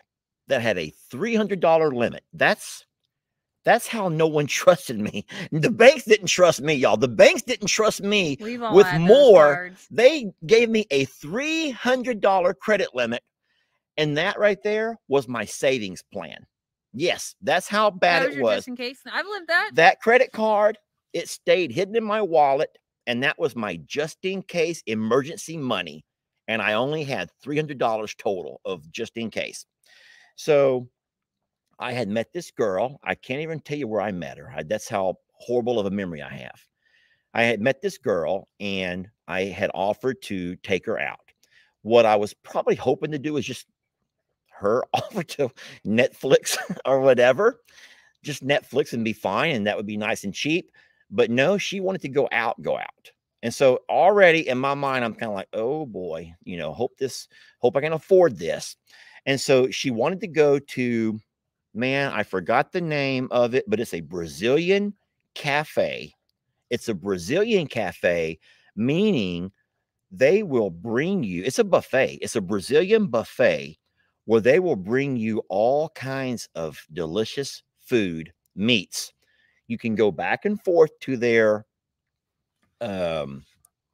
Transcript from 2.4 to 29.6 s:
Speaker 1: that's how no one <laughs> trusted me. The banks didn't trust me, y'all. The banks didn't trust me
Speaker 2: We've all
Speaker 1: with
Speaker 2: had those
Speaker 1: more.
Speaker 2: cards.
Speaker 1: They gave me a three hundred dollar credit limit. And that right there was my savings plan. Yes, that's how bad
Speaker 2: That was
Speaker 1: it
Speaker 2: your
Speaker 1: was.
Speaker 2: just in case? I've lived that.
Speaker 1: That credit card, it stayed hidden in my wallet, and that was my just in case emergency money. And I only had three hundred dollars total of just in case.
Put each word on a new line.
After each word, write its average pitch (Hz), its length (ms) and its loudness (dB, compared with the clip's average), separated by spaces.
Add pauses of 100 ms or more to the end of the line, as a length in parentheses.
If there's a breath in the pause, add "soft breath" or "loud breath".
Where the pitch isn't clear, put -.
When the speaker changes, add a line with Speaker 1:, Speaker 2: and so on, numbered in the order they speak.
Speaker 1:
that's 208 240 2
how 214 200 -4
no 160 200 2
one 151 200 0
<laughs> - 0 -
trusted 151 520 2
me. 104 260 -6 (260 loud breath)
The 156 200 0
banks 240 320 6
didn't 202 240 2
trust 170 340 4
me, 151 140 0
y'all. 117 220 4
The 123 100 2
banks 214 340 6
didn't 226 260 -4
trust 214 360 0
me 196 360 0
Speaker 2:
We've 240 220 -10
all 220 140 -2
Speaker 1:
with 196 100 10
Speaker 2:
had 180 160 0
those 170 60 4
Speaker 1:
more. 196 480 10
Speaker 2:
cards. 180 340 -12
Speaker 1:
They 247 420 4 (140)
gave 226 240 4
me 220 220 0
a 139 140 2
three 294 680 -6
hundred 240 500 -2
dollar 190 320 2
credit 196 400 0
limit. 120 300 -2 (760)
And 151 200 0
that 196 220 -2
right 202 240 2
there 220 440 -2
was 135 200 0
my 117 180 -6
savings 110 580 -4 (100)
plan. 80 320 -14 (480)
Yes, 139 480 -4
that's 147 280 0
how 214 220 2
bad 180 320 2
Speaker 2:
That - 40 2
was 285 60 -6
Speaker 1:
it 277 40 -8
Speaker 2:
your - 60 -2
Speaker 1:
was. 110 140 2
Speaker 2:
just - 100 -8
in 247 80 -10
case? 254 240 -12 (120)
I've 269 160 -4
lived 392 200 -10
that. 349 280 0
Speaker 1:
That 269 260 6
credit 247 320 4
card, 214 440 0 (360)
it 165 160 -8
stayed 170 420 0
hidden 190 240 -4
in 226 80 0
my 214 180 -2
wallet, 151 560 2 (300)
and 120 160 -2
that 151 160 -2
was 151 160 -2
my 104 300 -6
just 147 380 -6
in 190 180 -6
case 170 460 -4
emergency 123 680 -2
money. 92 480 -6 (460)
And 110 120 -4
I 107 120 0
only 143 320 -2
had 110 240 -6 (120)
three 143 140 -8
hundred 147 220 -4
dollars 110 380 -2
total 85 500 -6
of 85 260 -10
just - 240 -12
in 113 140 -8
case. - 360 -10 (720 soft breath)